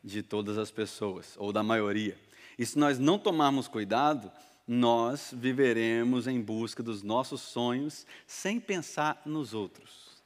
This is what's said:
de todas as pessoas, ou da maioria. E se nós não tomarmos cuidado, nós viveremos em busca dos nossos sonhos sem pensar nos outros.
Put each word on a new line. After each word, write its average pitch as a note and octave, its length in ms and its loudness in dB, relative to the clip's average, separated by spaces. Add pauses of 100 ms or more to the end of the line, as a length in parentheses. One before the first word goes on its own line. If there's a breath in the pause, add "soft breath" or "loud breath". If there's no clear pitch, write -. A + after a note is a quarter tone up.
de G#2 180 -6
todas G#2 360 -2
as G#2+ 120 -2
pessoas, G2 680 -6
ou G2+ 160 -4
da G#2+ 100 -2
maioria. G#2+ 560 0 (400 loud breath)
E A#2 60 0
se - 120 -2
nós C#3+ 220 4
não D#3 180 4
tomarmos D3 520 2
cuidado, A2 600 0 (380 loud breath)
nós A#2+ 640 2
viveremos A#2+ 960 2
em B2 140 0
busca A2+ 420 -4
dos A2 180 -6
nossos A#2 380 -2
sonhos B2+ 680 -4 (220 loud breath)
sem G#3+ 320 -4
pensar D#3 680 -4
nos D3+ 280 -6
outros. - 720 -10